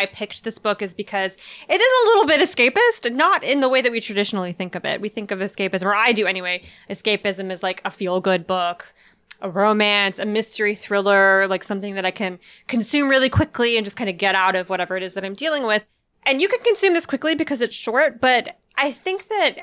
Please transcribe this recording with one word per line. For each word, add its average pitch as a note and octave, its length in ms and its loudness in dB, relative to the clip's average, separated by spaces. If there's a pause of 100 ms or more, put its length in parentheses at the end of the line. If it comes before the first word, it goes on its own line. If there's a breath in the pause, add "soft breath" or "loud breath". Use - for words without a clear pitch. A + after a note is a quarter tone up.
I D4+ 60 0
picked - 380 -12
this A3+ 140 -10
book G#3 240 -2
is F#3 120 -8
because G3 380 -4 (360 loud breath)
it E4+ 120 2
is B4+ 120 4 (100)
a A4 60 6
little G#4+ 180 6
bit D4 140 4
escapist, C4+ 720 2
not D#4+ 320 2
in C#4 160 0
the C4 80 2
way C4 140 4
that A#3+ 100 0
we A3+ 80 -2
traditionally G3 520 -4
think F3+ 220 -8
of F3+ 100 -8
it. - 160 -4
We G#3 80 -6
think G#3 220 -10
of G3 80 -4
escapism, F#3+ 460 -4
or F#3+ 100 2
I A3+ 180 4
do G#3 140 2
anyway. F3+ 360 -4 (260 loud breath)
Escapism G3 640 -2
is, F3+ 120 -8
like, F#3 220 -4
a F#3+ 60 -4
feel-good F3+ 560 0
book, F3 460 -4 (480 soft breath)
a G3 80 -8
romance, G3+ 680 2
a G3+ 80 -4
mystery G#3+ 480 -2
thriller, G3 760 4
like, F#3 160 -2
something G3+ 300 -6
that F#3+ 100 -4
I F#3 60 0
can F#3 280 -6 (280 loud breath)
consume C#4 420 0
really C4 220 4
quickly A#3 460 0
and A3 80 0
just G3 120 -12
kinda G3+ 160 -4
get F#3+ 220 0
out F#3+ 220 2
of F3+ 120 -2
whatever F3+ 280 -4
it F#3 60 -4
is F#3 120 -10
that F#3+ 100 -6
I'm G3 100 -8 (100)
dealing D4 200 -2
with. G#3+ 200 0 (420)
And C4+ 160 2
you G4 60 2
can A#4+ 120 -2
consume F#4+ 340 2
this E4 120 0
quickly D4+ 280 -2
because C#4+ 280 -4
it's A#3 120 -4
short, B3 460 -2
but B3+ 380 0 (180)
I C4+ 160 0
think F#4+ 360 -6
that F#4+ 340 0